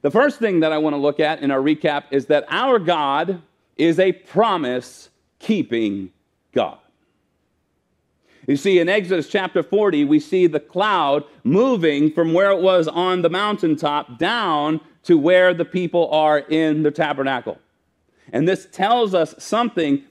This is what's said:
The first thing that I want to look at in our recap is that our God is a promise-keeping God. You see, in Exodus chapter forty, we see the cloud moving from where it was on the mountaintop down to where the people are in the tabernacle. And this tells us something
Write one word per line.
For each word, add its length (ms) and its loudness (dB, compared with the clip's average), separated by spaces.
The 80 -2
first 300 0
thing 220 0
that 100 0
I 60 -2
want 160 -2
to 40 -6
look 220 -2
at 220 -2
in 100 -2
our 80 0
recap 500 -2
is 180 -4
that 200 2
our 320 0
God 600 -2
is 240 0
a 140 2
promise-keeping 2000 -4
God. 240 -2
You 80 0
see, 240 2
in 80 0
Exodus 400 -2
chapter 340 -2
forty, 440 0
we 160 2
see 260 2
the 140 0
cloud 640 -2
moving 680 2
from 180 0
where 180 2
it 120 0
was 260 2
on 360 -2
the 60 2
mountaintop 880 -4
down 640 -2
to 140 4
where 360 4
the 120 -4
people 460 -2
are 280 2
in 440 -2
the 80 2
tabernacle. 680 -4
And 160 0
this 240 -2
tells 420 0
us 240 0
something 720 -2